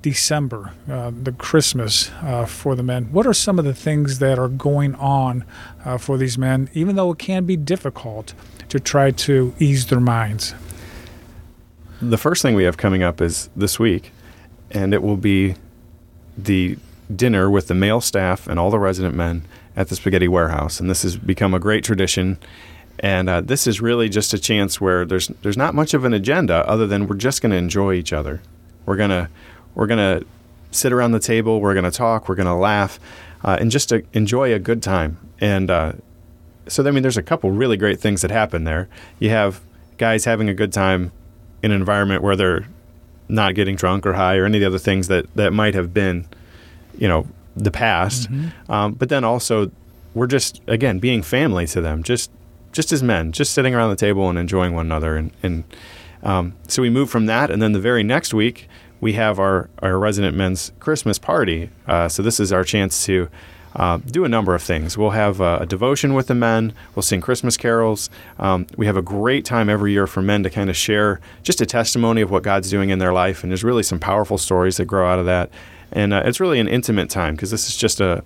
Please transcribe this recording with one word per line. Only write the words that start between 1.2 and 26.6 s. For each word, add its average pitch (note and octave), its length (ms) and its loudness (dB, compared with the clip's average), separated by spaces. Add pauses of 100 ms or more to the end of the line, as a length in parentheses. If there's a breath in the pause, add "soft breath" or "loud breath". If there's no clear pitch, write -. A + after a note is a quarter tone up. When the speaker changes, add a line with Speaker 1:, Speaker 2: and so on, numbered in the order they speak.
Speaker 1:
the C3 80 -4
Christmas, B2 800 0 (100)
uh, B2 240 -4
for - 300 -4
the B2 80 -2
men, B2 220 -2
what E3+ 200 2
are A#3+ 80 4
some G3 240 0
of D#3 80 2
the C3+ 80 0
things C#3+ 460 -2
that C3+ 180 2
are B2+ 100 0
going C#3+ 480 0
on, C3+ 480 0 (400 loud breath)
uh, B2+ 140 -6
for C#3 180 -4
these B2+ 220 -2
men, C3 380 0
even F#3 200 0
though F#3 140 2
it D#3+ 80 -4
can F#3 260 -2
be F3+ 140 0
difficult C#3 800 -6 (340 loud breath)
to - 100 -2
try C#3 300 4
to C3 480 2
ease C#3 300 2
their B2+ 120 2
minds? A2+ 540 0 (1500 loud breath)
Speaker 2:
The A2+ 160 0
first E3+ 240 0
thing B2+ 100 4
we G2 120 4
have F2 120 2
coming F#2+ 240 2
up F2 180 0
is E2+ 360 -2
this G2 240 -2
week, G#2 320 0 (580 loud breath)
and G2 240 -2
it G#2 80 2
will G2+ 160 0
be F#2+ 380 2 (840)
the F#2+ 400 0 (380)
dinner G2+ 340 2
with G2 180 2
the F#2 60 0
male G#2 280 2
staff F#2 440 -2
and F2 140 -4
all F2 100 2
the A2 80 2
resident F#2+ 380 0
men E2+ 260 -2 (340 loud breath)
at F#2+ 120 -2
the F2+ 80 -6
Spaghetti F2+ 320 2
Warehouse. D#2+ 520 0
And F2+ 80 -2
this F#2 140 -2
has F2+ 160 -2
become F#2 380 0
a F#2 40 2
great G#2+ 240 0
tradition. F#2 540 0 (600 loud breath)
And, F#2 280 2
uh, F2 140 2
this B2+ 240 -2
is A2 160 0
really A#2 260 2
just G#2 280 0
a - 20 0
chance G2+ 420 0
where F2+ 240 2
there's, F2 260 -2 (120)
there's G#2 160 -2
not C#3+ 160 0
much D3+ 220 0
of C3 100 2
an A#2+ 80 4
agenda A#2 440 2 (120)